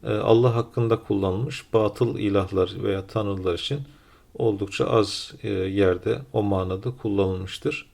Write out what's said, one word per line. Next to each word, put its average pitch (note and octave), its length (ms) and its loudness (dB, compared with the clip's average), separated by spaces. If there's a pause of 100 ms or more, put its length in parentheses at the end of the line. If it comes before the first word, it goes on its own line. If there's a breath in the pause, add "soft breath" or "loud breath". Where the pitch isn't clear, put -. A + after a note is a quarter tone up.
e, A2+ 80 -4
Allah A2+ 440 4
hakkında A#2 400 0
kullanılmış, G2 760 -2
batıl A2 460 2
ilahlar F#2+ 520 0 (120)
veya G2 240 -2
tanrılar F#2+ 480 -2
için C#3 260 -4 (540 soft breath)
oldukça G2+ 520 -2
az, - 560 0
e, A2+ 80 -6
yerde F#2+ 680 2 (140)
o A2 100 0
manada F#2+ 480 0
kullanılmıştır G2 1040 -2